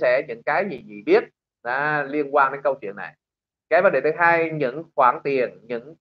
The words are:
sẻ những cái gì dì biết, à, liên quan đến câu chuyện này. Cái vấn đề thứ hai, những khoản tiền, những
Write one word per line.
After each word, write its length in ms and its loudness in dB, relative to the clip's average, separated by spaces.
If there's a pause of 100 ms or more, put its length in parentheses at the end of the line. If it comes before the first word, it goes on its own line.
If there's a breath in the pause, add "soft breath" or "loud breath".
sẻ 260 2
những 160 -12
cái 260 -2
gì 180 -12
dì 180 -16
biết, 180 4 (380)
à, 420 -4
liên 320 -4
quan 160 4
đến 120 -10
câu 180 0
chuyện 140 -10
này. 180 -14 (560)
Cái 120 4
vấn 120 4
đề 80 0
thứ 160 2
hai, 320 2
những 340 -4 (120)
khoản 280 4
tiền, 400 -2
những 380 -10